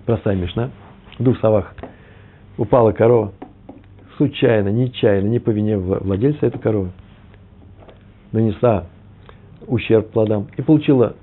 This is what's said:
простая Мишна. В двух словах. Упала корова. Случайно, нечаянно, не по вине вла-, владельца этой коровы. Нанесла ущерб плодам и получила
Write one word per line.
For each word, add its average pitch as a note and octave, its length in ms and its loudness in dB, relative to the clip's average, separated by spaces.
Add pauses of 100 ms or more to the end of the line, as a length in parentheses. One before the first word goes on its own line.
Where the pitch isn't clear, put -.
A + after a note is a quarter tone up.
простая G#2+ 300 -2
Мишна. F2+ 340 -4 (480)
В A#2+ 40 -6
двух B2 180 2
словах. G#2+ 340 0 (800)
Упала A#2 360 4
корова. A2 400 2 (840)
Случайно, A#2 540 0
нечаянно, G#2+ 580 0
не A#2+ 120 0
по - 100 -4
вине G#2+ 260 -2
вла-, F#2+ 240 -2
владельца A2+ 460 -2
этой A#2+ 120 -4
коровы. G2+ 320 -2 (1400)
Нанесла A2 540 0 (800)
ущерб A2 440 0
плодам G#2+ 360 0 (100)
и C#3 60 -8
получила D3 600 2